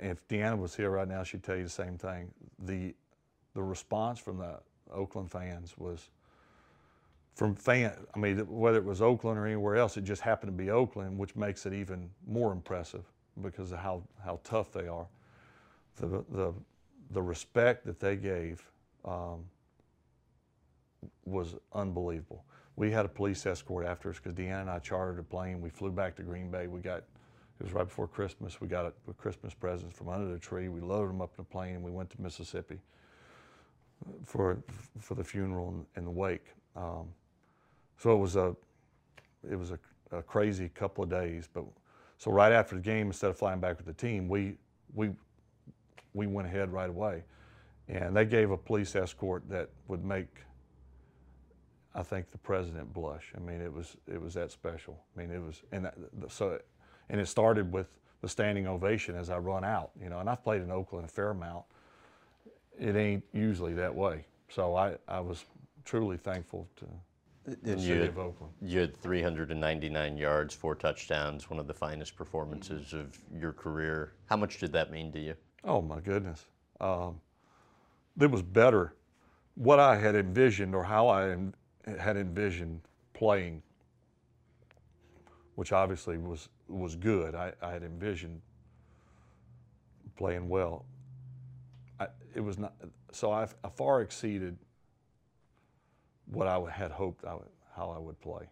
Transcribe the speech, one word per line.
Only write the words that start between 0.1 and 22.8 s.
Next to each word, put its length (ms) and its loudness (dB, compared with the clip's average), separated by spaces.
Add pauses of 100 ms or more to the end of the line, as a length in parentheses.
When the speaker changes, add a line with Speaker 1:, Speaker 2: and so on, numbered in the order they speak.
Speaker 1:
Deanna 300 0
was 180 -4
here 140 0
right 180 0
now, 160 -4
she'd 200 -8
tell 140 -4
you 80 -4
the 40 -6
same 300 -6
thing. 340 -8 (280)
The, 340 -6 (580)
the 100 -6
response 560 -4
from 200 -8
the 200 -10 (320)
Oakland 400 -6
fans 460 -10
was, 320 -10 (1300)
from 200 2
fan, 380 4 (220)
I 40 -4
mean, 200 2 (100)
whether 300 4
it 60 2
was 180 0
Oakland 360 4
or 80 0
anywhere 300 2
else, 220 4
it 60 -4
just 180 -4
happened 280 0
to 140 -4
be 60 0
Oakland, 480 2
which 180 -6
makes 300 -4
it 80 -4
even 340 -6 (180)
more 260 0
impressive 520 -6 (380)
because 300 -8
of 80 -8
how, 220 -4 (220)
how 200 -8
tough 280 -2
they 160 -6
are. 180 -8 (920)
The, 340 -2
the, 240 0 (560)
the 100 0
respect 640 4
that 160 -8
they 160 2
gave, 480 -4 (400)
um, 400 -8 (1800)
was 300 -4 (180)
unbelievable. 720 -4 (320)
We 140 2